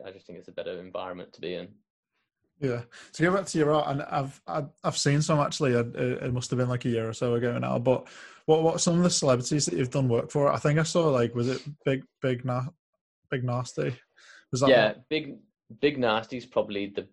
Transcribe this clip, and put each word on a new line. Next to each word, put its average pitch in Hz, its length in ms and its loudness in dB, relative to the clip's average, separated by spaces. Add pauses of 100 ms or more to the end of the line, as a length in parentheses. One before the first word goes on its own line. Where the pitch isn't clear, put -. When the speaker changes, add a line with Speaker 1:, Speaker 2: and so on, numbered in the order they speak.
Speaker 1:
I 95 60 -16
just 95 140 -20
think 87 120 -18
it's - 100 -20
a 87 40 -18
better 85 260 -10
environment 92 540 -12
to - 80 -20
be 87 140 -6
in. 87 140 -10 (920)
Speaker 2:
Yeah. 120 220 -4 (320)
To 156 80 -2
go 180 120 4
back 196 120 0
to - 120 -4
your 147 140 4
art, 151 160 2
and 139 140 -4
I've, 139 440 -6
I've, 160 220 -4 (160)
I've 165 120 -2
seen 147 260 2
some 151 180 2
actually. 143 320 0
It, 120 240 0
it, 127 280 -2
it 131 80 -4
must 123 180 -4
have 123 80 -2
been, 127 100 2
like, 123 160 -2
a 127 60 0
year 113 180 -2
or 113 40 -6
so 120 220 -2
ago 120 240 0
now. 127 220 -2
But 123 260 2 (400)
what, 156 160 6
what 165 180 2
some 175 180 2
of 180 40 4
the 180 80 4
celebrities 139 560 2
that 175 100 -4
you've 127 140 0
done 135 180 2
work 117 220 2
for? 143 220 4
I - 60 0
think 151 200 2
I 160 60 2
saw, 165 240 2
like, 120 260 2
was 120 140 0
it 131 140 -4 (220)
Big, 135 200 0 (180)
Big 127 220 -2
Na-, 127 220 -4 (640)
Big 127 140 -2
Nasty? 123 520 -4 (560)
Was 127 80 0
that 135 80 4
Speaker 1:
Yeah, 113 240 6
Speaker 2:
one? - 160 -16
Speaker 1:
Big, 147 300 -6 (420)
Big 143 180 2
Nasty's 117 480 -2
probably 101 400 -2
the 98 260 -8